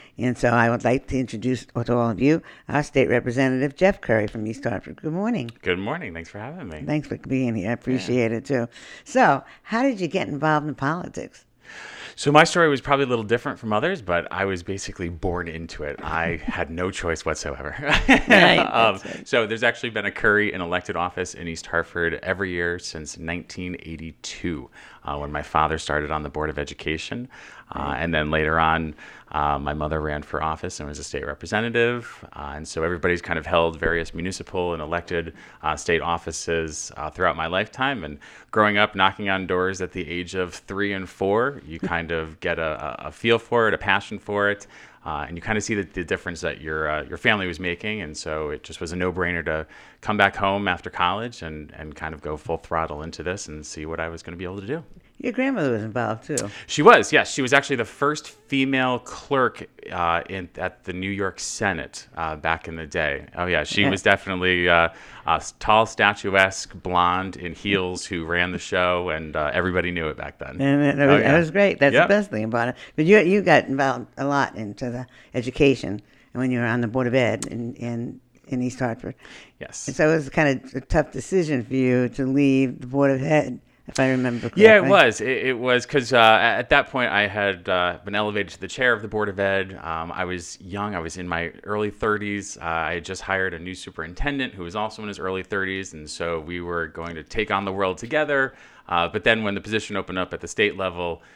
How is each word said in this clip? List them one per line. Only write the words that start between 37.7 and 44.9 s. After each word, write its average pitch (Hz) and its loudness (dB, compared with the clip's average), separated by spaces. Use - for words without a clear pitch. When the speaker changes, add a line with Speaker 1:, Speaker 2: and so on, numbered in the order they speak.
Speaker 2:
And 76 -10
growing 104 4
up, 104 4
knocking 98 2
on 95 0
doors 92 0
at 90 -6
the 87 -8
age 87 -6
of 90 -4
three 101 -2
and 95 -6
four, 110 0
you 80 -12
Speaker 1:
<laughs> 87 -2
Speaker 2:
kind 82 -2
of 80 -4
get 85 -2
a, 76 -4
a, - -8
a - -14
feel 113 4
for 117 2
it, 95 2
a - 0
passion 101 0
for 101 0
it. 101 -4